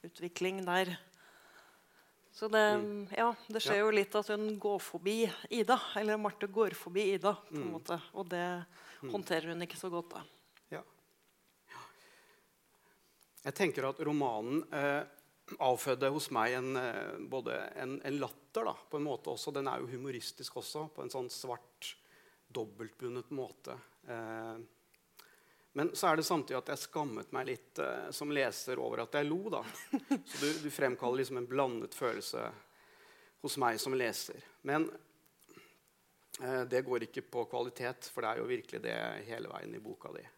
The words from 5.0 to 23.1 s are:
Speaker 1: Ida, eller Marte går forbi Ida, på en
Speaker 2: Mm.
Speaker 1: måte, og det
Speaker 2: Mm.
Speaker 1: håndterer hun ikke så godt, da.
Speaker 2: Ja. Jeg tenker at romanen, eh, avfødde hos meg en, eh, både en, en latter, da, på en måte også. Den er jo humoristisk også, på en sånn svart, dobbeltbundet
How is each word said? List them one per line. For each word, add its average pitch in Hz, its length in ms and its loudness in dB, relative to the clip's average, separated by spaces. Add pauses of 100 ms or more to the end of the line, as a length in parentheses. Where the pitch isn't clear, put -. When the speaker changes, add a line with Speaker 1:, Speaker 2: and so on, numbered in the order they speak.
Speaker 1:
Ida, 233 280 6 (160)
eller 214 220 2
Marte 208 300 0
går 196 280 4
forbi 196 380 2
Ida, 190 200 4
på - 220 -8
en 147 160 -2
Speaker 2:
Mm. 160 100 -6
Speaker 1:
måte, 170 200 -4 (120)
og 180 160 -6
det 175 360 -2 (360)
Speaker 2:
Mm. 131 100 -6
Speaker 1:
håndterer 165 380 0
hun 170 120 -4
ikke 175 160 -6
så 185 140 -6
godt, 170 180 -4
da. - 120 -10 (500)
Speaker 2:
Ja. 151 100 -8 (2500)
Jeg 139 120 -2
tenker 143 340 2
at 139 100 -6
romanen, 143 640 2 (100)
eh, 143 300 2 (560)
avfødde 131 520 4
hos 147 200 -2
meg 120 220 4
en, 131 220 -2
eh, 113 440 -2
både 127 340 -4 (240)
en, 131 260 -6
en 139 160 -2
latter, - 460 -4
da, - 80 0
på - 240 -8
en 147 80 0
måte 135 260 -4
også. 139 220 -4
Den 139 140 -2
er 127 120 0
jo 127 80 -4
humoristisk 123 680 -8
også, 151 360 -6
på 135 100 -8
en 123 60 -6
sånn 127 200 -4
svart, - 640 -8 (580)
dobbeltbundet 117 800 -6